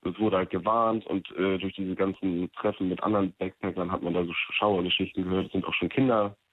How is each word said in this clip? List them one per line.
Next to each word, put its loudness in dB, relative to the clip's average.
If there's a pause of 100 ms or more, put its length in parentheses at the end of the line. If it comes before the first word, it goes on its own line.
Und -4
es -10
wurde 4
halt 0
gewarnt 2
und, -4
äh, 0
durch -6
diese -4
ganzen -2
Treffen -2
mit -2
anderen 2
Backpackern -4
hat -2
man -2
da 2
so -4
Sch-, -4
Schauergeschichten 0
gehört. 0
Es -10
sind -2
auch -2
schon -2
Kinder 2 (160)